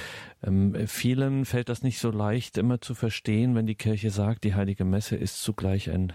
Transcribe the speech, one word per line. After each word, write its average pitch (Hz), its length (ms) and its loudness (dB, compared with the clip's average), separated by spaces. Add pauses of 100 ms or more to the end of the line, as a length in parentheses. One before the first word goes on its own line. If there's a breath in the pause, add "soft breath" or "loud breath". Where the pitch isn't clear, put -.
(420 loud breath)
Ähm, 98 320 2 (120)
vielen 135 580 0
fällt 123 240 0
das 120 140 -4
nicht 127 160 0
so 117 120 0
leicht, 107 460 0
immer 120 240 2
zu - 120 -8
verstehen, 113 600 2
wenn 113 100 2
die 110 100 -2
Kirche 110 340 0
sagt, 104 340 0
die 101 120 2
Heilige 98 280 0
Messe 95 320 0
ist - 260 -4
zugleich 95 480 -2
ein 92 260 0